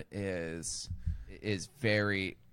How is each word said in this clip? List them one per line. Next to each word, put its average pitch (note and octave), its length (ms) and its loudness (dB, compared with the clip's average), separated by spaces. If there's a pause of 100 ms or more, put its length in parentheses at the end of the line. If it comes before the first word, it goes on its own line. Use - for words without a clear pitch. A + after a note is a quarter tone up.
(120)
is, E2+ 760 -4 (520)
is G2+ 260 0 (120)
very G#2 580 4 (160)